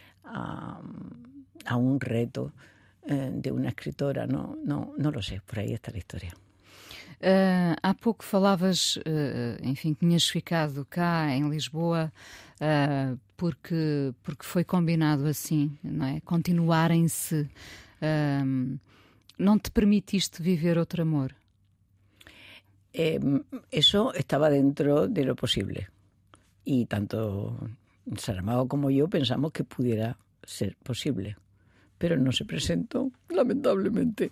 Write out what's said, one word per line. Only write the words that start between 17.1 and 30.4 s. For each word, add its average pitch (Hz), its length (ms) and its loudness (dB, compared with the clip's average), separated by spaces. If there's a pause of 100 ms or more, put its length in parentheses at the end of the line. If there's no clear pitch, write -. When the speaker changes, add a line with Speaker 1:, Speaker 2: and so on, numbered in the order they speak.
Speaker 2:
Ehm, 139 760 0 (600)
não 202 200 6
te - 140 -6
permitiste 202 720 2
viver 170 340 2
outro 170 240 -2
amor? 151 320 0 (1600)
Speaker 1:
Em, 151 500 0 (280)
eso 202 420 4
estaba 151 360 2
dentro 143 580 4
de 185 180 0
lo 131 100 0
posible. 98 520 -2 (760)
Y 123 220 2
tanto 107 720 -4 (600)
Saramago 117 500 -2
como 139 240 -2
yo 139 180 4
pensamos 139 420 0
que - 120 -4
pudiera 117 540 -2 (260)